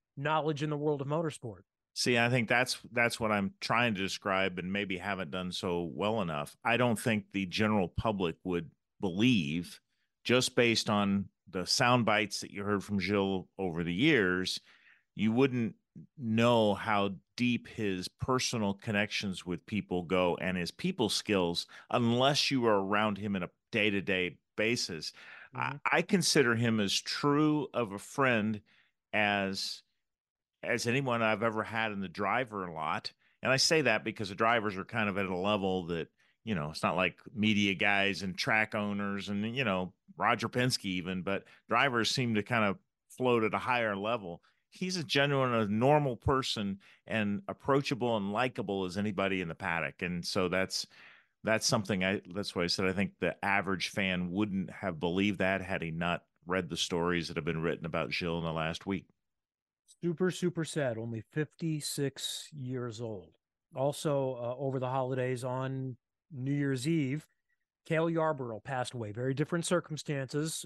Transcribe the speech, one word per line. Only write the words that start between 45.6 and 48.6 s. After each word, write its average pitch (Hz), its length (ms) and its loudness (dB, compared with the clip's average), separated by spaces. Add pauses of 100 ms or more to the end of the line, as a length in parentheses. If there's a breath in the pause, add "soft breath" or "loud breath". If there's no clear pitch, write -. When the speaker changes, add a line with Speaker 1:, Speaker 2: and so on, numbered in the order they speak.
Speaker 2:
normal 127 500 2
person 113 600 -2 (280 loud breath)
and 101 400 -2
approachable 123 720 0
and 101 160 -2
likable 104 520 -2